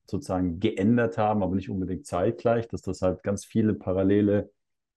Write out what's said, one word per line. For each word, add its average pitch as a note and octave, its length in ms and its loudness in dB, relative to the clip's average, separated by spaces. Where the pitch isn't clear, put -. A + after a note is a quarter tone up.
sozusagen F#2 520 -4
geändert A2 600 2
haben, G#2+ 240 2
aber F#2 120 -2
nicht G2 160 -4
unbedingt F#2 360 -6
zeitgleich, A2+ 600 0
dass - 140 -10
das - 200 -6
halt F#2 200 0
ganz G2+ 220 -4
viele A2 300 0
parallele G2+ 760 2